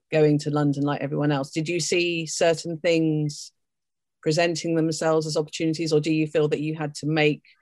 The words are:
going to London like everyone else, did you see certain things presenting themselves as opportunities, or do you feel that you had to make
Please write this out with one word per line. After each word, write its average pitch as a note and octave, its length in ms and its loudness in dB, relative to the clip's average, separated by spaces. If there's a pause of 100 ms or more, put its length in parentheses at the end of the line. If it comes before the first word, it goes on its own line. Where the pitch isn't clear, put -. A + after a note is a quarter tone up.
(120)
going D3+ 280 4
to D3 120 -4
London D3 320 0
like C#3+ 180 -2
everyone D3 300 -2
else, C#3 200 -2
did D#3+ 180 -4
you F3 100 -2
see E3+ 460 0
certain E3+ 540 0
things D#3 720 0 (720)
presenting E3 520 0
themselves D#3+ 520 2
as D#3 100 -2
opportunities, D#3+ 560 -2
or D3+ 60 6
do D#3+ 120 -2
you D#3 140 2
feel D3+ 220 0
that D3+ 120 0
you D#3 160 -4
had D3+ 200 -6
to - 100 -10
make D3+ 380 2 (180)